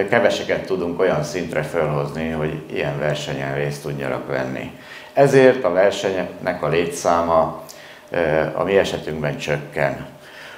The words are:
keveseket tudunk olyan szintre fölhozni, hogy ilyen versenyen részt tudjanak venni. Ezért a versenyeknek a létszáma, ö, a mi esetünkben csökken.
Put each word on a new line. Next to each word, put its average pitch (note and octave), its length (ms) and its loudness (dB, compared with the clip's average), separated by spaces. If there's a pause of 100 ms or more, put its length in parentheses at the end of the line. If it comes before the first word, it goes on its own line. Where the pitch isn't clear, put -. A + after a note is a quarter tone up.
(100)
keveseket G2+ 560 2
tudunk F2 340 -2
olyan D#2+ 220 2
szintre D2+ 400 -4
fölhozni, D2+ 680 -2
hogy D#2 320 -4 (100)
ilyen D2 260 -4
versenyen C#2 560 -4
részt C#2+ 280 -4
tudjanak C2+ 440 -6
venni. C2 520 -6 (340)
Ezért C3 520 6
a F2 80 2
versenyeknek F#2 920 0
a D2 60 0
létszáma, E2 960 2 (480)
ö, D#2 300 2 (140)
a F2 100 -2
mi G2 120 2
esetünkben D#2 600 0
csökken. D2 680 -2 (520)